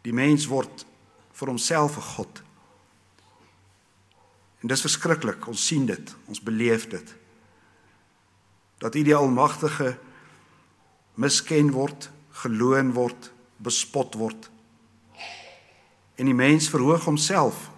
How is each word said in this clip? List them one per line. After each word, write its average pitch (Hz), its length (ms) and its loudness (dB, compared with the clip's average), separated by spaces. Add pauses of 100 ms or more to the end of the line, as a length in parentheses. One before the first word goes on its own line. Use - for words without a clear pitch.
Die 117 120 -6
mens 147 320 4
word 131 400 -6 (460)
vir - 160 -10
homself 147 500 0
'n - 40 -12 (140)
god. - 280 -12 (2250)
En 117 60 -8
dis 131 140 -2
verskriklik, 156 680 -2
ons 113 180 -6
sien 143 200 0
dit, 92 300 -6 (100)
ons - 160 -12
beleef 113 460 0
dit. - 280 -14 (1600)
Dat 117 180 -8
U 151 80 0
die 147 120 6
Almagtige 143 840 0 (1160)
misken 143 580 2
word, 135 380 -6 (200)
geloon 127 640 0
word, - 380 -4 (260)
bespot 120 560 -4
word. 110 360 -8 (1700)
En 127 100 -4
die 135 80 4
mens 143 360 4
verhoog 156 360 2
homself. 151 720 0